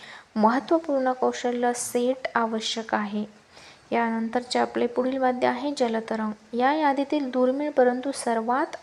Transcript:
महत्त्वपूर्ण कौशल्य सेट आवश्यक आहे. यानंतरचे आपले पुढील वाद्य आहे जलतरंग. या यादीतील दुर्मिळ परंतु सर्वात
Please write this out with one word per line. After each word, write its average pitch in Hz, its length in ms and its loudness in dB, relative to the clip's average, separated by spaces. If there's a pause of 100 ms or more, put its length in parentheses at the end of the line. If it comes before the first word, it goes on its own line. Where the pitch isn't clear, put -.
(360)
महत्त्वपूर्ण 262 760 2
कौशल्य 240 640 0
सेट 247 600 -2
आवश्यक 226 600 -2
आहे. 208 300 -2 (680)
यानंतरचे 226 680 0
आपले 233 280 0
पुढील 254 300 -2
वाद्य 254 300 2
आहे 247 300 -2
जलतरंग. 220 760 -4
या 254 180 2
यादीतील 277 580 0
दुर्मिळ 254 380 2
परंतु 254 420 2
सर्वात 240 720 -2